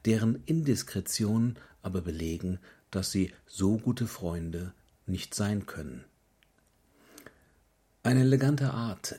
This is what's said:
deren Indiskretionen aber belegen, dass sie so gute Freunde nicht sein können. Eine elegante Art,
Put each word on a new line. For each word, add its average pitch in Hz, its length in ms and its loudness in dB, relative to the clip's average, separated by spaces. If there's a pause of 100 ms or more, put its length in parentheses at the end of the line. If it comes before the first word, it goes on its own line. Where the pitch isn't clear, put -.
deren 113 380 4
Indiskretionen 117 1120 0 (260)
aber 92 180 -4
belegen, 82 580 -4 (320)
dass 95 220 -2
sie 95 200 0 (140)
so 101 320 2
gute 117 300 0
Freunde 85 640 -6 (320)
nicht - 300 -6
sein 104 300 0
können. 67 380 -12 (2000)
Eine 127 200 6
elegante 135 500 4
Art, 113 460 -6